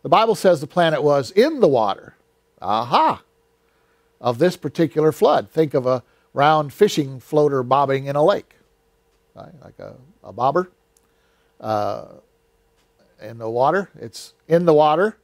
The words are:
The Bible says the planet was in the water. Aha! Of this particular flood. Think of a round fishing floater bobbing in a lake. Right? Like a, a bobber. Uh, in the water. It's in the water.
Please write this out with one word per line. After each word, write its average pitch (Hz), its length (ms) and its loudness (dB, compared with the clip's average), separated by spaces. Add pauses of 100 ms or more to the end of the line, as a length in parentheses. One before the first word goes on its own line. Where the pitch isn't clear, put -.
The - 60 -10
Bible 214 260 2
says 175 260 0
the 147 60 -10
planet 160 360 -2
was 143 280 0
in 277 300 0
the 196 80 4
water. 110 480 -2 (440)
Aha! 135 640 -2 (960)
Of 117 180 -4
this 180 180 2
particular 156 560 -2
flood. 196 380 0
Think 160 240 -2
of 131 120 -2
a 127 160 -2 (300)
round 147 400 0
fishing 139 480 -2
floater 147 420 0
bobbing 135 440 0
in 139 100 -6
a 147 80 2
lake. - 320 -2 (760)
Right? - 180 -20 (100)
Like - 160 -20
a, - 160 -18 (280)
a 95 100 -20
bobber. 139 380 -2 (920)
Uh, 107 440 -6 (1200)
in 113 140 -18
the 113 100 -8
water. 143 500 0
It's - 360 -18 (140)
in 170 180 2
the 160 80 6
water. 156 500 2